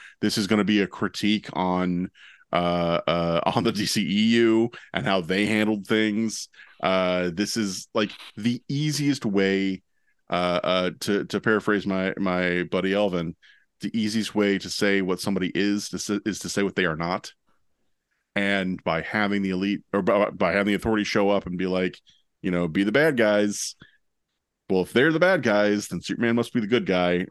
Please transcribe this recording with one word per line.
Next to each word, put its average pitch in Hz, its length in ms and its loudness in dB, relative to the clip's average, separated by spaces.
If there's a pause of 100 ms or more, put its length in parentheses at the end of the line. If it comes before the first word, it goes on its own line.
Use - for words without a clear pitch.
(200)
This 107 160 0
is 107 100 -2
gonna 104 180 2
be 104 160 2
a 95 60 2
critique 104 640 -2
on, 90 580 0 (420)
uh, 87 540 2
uh, 85 340 2 (140)
on 120 80 0
the 117 80 2
D 98 160 -4
C 110 140 -2
E 98 220 0 (160)
U 113 320 4 (220)
and - 140 -4
how 98 140 2
they 92 260 0
handled 107 400 0
things. 110 600 0 (340)
Uh, 90 500 0
this 101 240 -4
is, 98 380 -4
like, 107 160 0 (260)
the 120 320 -2
easiest 143 560 -2
way, 98 580 0 (460)
uh, 87 360 0
uh, 92 260 2 (100)
to, 101 260 0
to 101 140 -4
paraphrase 104 460 0
my, 95 300 -2
my 90 480 0
buddy 92 300 -2
Elvin, 90 420 -2 (440)
the - 160 -6
easiest 107 380 -2
way 101 240 2
to 90 120 -8
say 98 320 0
what 90 180 -2
somebody 92 340 -2
is, 101 360 -2
to 90 60 -8
s-, 101 280 -4
is 101 160 -4
to - 80 -10
say 101 140 -2
what 98 120 -2
they 92 120 0
are 80 100 -2
not. 85 360 -6 (1040)
And 98 480 -2
by 82 180 -2
having 101 400 -2
the 95 80 -2
elite, 95 320 -2 (100)
or 101 100 0
by, 101 280 2
by 92 220 0
having 101 160 2
the 104 60 2
authority 107 300 0
show 101 260 2
up 101 160 2
and 90 120 -6
be 92 80 -2
like, 92 320 -2 (440)
you 92 80 -2
know, 87 180 0
"Be 92 160 2
the 107 80 0
bad 143 240 4
guys." 104 580 2 (920)
Well, 92 140 2
if 90 100 -4
they're 147 200 6
the 160 60 0
bad 180 240 4
guys, 104 460 2
then 90 120 -6
Superman 117 360 -2
must 117 180 -2
be 120 60 2
the 104 80 -4
good 110 180 2
guy, 90 440 2